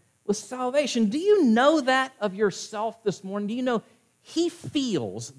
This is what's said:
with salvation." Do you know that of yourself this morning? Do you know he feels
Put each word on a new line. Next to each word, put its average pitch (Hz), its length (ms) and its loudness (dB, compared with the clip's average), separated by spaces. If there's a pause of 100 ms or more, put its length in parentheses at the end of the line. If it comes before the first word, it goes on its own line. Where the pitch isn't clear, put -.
(240)
with 208 120 -2
salvation." 254 720 0
Do 233 100 -2
you 392 260 4
know 262 380 6
that 262 380 0
of 202 140 -4
yourself 208 720 -4
this 196 180 -4
morning? 202 240 -6
Do 208 80 -6
you 254 80 -4
know 247 200 0 (400)
he 339 260 -2
feels 135 920 -6